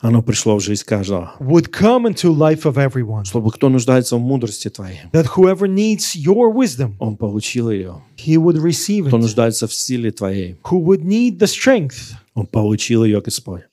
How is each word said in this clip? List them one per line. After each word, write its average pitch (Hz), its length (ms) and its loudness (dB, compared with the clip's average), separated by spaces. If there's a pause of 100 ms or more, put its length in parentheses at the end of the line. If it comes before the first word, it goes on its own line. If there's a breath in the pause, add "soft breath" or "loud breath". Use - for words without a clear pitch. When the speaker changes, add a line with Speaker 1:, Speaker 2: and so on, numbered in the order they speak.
Speaker 1:
оно 117 220 4
пришло 110 360 2
в 98 40 -4
жизнь 104 240 -4
каждого. 98 540 -4
Speaker 2:
would 151 300 2
come 233 360 2
into 180 260 0
life 156 320 2
of 135 120 0
everyone. 117 480 -2
Speaker 1:
Чтобы 110 260 -2
кто - 180 0
нуждается 127 480 2
в 120 40 0
мудрости 120 480 -4
Твоей, 90 320 -14 (120)
Speaker 2:
That 160 140 4 (100)
whoever 185 300 4
needs 202 480 0
your 208 400 2
wisdom, 135 440 -2
Speaker 1:
он 110 180 -6
получил 110 540 -4
ее. 92 300 -6 (160)
Speaker 2:
he 156 200 0
would 165 260 4
receive 175 460 0
Speaker 1:
Кто 123 100 4
Speaker 2:
it. - 40 4
Speaker 1:
нуждается 113 440 0
в - 80 -8
силе 120 380 -4
Твоей, 95 520 -6
Speaker 2:
Who 175 200 0
would 185 200 2
need 214 340 0
the 196 80 2
strength, - 680 0 (200)
Speaker 1:
он 107 120 -4
получил 110 580 0
ее, 104 160 2
Господь. 92 420 -10 (100)